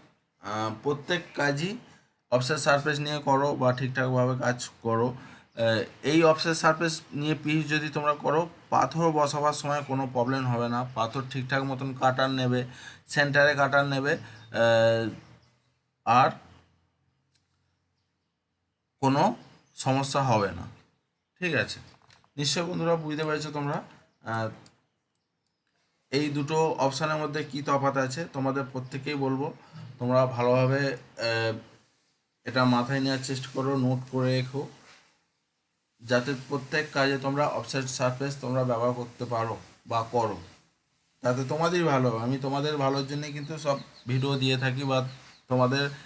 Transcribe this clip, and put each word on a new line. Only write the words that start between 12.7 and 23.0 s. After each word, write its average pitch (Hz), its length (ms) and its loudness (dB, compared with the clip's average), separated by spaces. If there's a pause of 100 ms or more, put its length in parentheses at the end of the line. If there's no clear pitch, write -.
সেন্টারে 143 480 4
কাটার 143 320 4
নেবে, 139 260 0
আহ, 113 1000 2 (920)
আর 123 260 6 (2750)
কোনো 143 340 4 (420)
সমস্যা 135 460 0
হবে 104 300 2
না। 87 100 -10 (760)
ঠিক 170 160 -2
আছে, 104 260 -2 (560)
নিশ্চয় 147 280 -2
বন্ধুরা 170 320 0
বুঝতে 156 280 -4